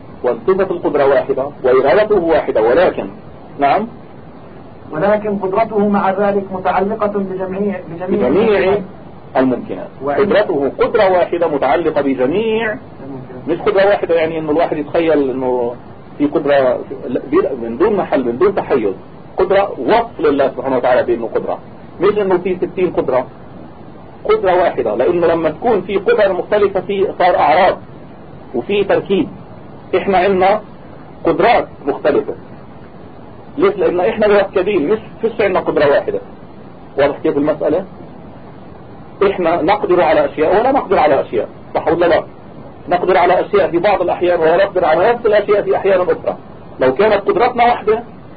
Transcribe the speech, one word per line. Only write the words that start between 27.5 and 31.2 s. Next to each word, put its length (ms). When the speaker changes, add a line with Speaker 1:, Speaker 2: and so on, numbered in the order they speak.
Speaker 1:
وفي 300
تركيب. 440
إحنا 220
عندنا 420